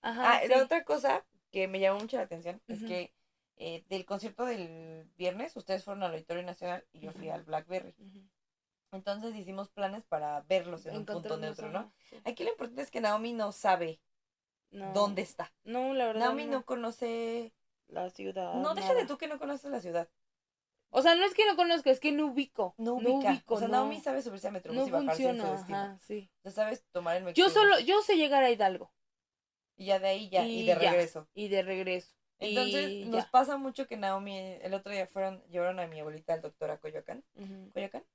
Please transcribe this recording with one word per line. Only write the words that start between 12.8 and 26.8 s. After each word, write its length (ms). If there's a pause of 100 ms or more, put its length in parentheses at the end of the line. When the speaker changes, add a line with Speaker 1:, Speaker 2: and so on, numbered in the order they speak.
Speaker 2:
es 80
que 100
Naomi 320
no 200
sabe 480 (720)
Speaker 1:
No. 200
Speaker 2:
dónde 300
está. 300 (120)
Speaker 1:
No, 300
la 120
verdad 140
Speaker 2:
Naomi 260
Speaker 1:
no. 40
Speaker 2:
no 160
conoce 880 (340)
Speaker 1:
La 220
ciudad, 500
Speaker 2:
No, 140
deja 200
de 100
Speaker 1:
nada. 20
Speaker 2:
tú 120
que 100
no 100
conoces 320
la 100
ciudad. 280 (840)
Speaker 1:
O 120
sea, 140
no 80
es 100
que 120
no 100
conozca, 340
es 100
que 120
no 140
ubico. 520
Speaker 2:
No 160
Speaker 1:
No 200
Speaker 2:
ubica. 160
Speaker 1:
ubico, 240
Speaker 2:
O 20
sea, 120
Speaker 1:
no. 40
Speaker 2:
Naomi 280
sabe 220
subirse 260
a 40
Metrobús 300
Speaker 1:
No 40
Speaker 2:
y 40
bajarse 380
en 100
su 80
Speaker 1:
funciona, 20
Speaker 2:
destino. 440
Speaker 1:
ajá, 80
sí. 300 (100)
Speaker 2:
O 20
sea, 100
sabes 400